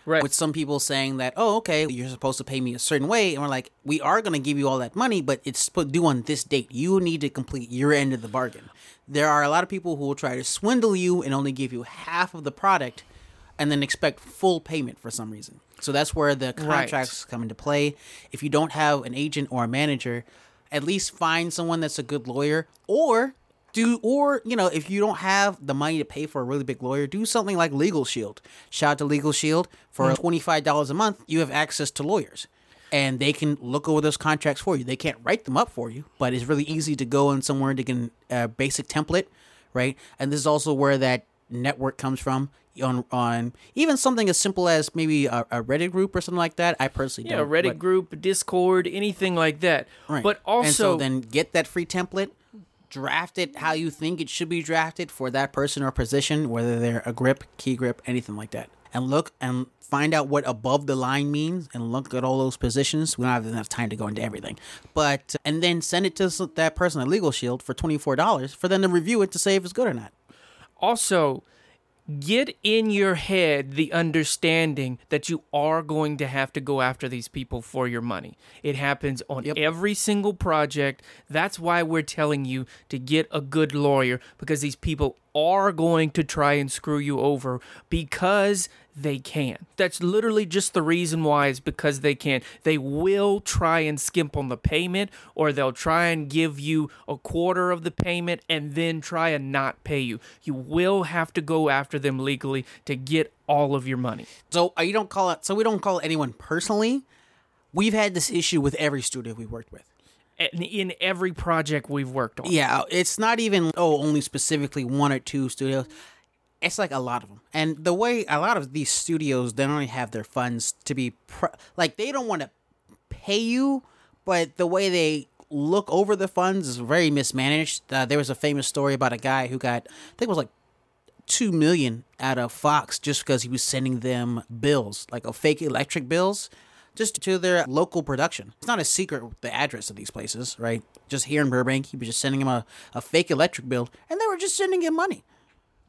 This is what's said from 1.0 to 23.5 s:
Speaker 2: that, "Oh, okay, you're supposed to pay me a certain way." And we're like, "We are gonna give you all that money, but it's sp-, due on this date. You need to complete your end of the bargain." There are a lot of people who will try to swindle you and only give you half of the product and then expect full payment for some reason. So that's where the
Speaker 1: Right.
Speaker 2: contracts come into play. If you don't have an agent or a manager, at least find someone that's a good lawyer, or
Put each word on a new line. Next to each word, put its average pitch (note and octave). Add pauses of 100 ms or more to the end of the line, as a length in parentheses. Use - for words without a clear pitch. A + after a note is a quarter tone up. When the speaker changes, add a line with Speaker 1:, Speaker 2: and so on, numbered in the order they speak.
Speaker 2:
that, B2+
"Oh, G#3+
okay, D#3+
you're B2+
supposed B2+
to C3
pay C3+
me B2
a B2
certain C#3+
way." G3+
And C#3
we're C#3+
like, C3 (140)
"We D3
are F3+
gonna F3
give C#3+
you C#3
all C3
that A#2+
money, A3
but C3+
it's C3
sp-, -
due E3+
on B2+
this D3+
date. C3
You E3+
need E3
to C#3+
complete B2+
your C#3
end C#3
of A#2
the A2+
bargain." B2 (380)
There C#3+
are D3
a C#3+
lot E3+
of F#3
people F3
who C#3+
will C#3
try B2+
to B2+
swindle A3
you F3+
and C3+
only C#3
give C3
you A#2+
half F3
of D#3+
the C#3
product E3 (540)
and D3
then C#3+
expect C#3+
full F3+
payment D3
for A#2
some A2
reason. - (180)
So -
that's C#3+
where D3
the C3
Speaker 1:
Right. B2
Speaker 2:
contracts C#3
come A#2
into A2
play. D3 (360)
If B2+
you D3
don't D3+
have D3
an B2
agent C#3+
or A#2+
a -
manager, B2+ (460)
at C#3+
least F#3
find E3
someone E3
that's D#3
a C3+
good B2+
lawyer, D3 (200)
or C4 (380)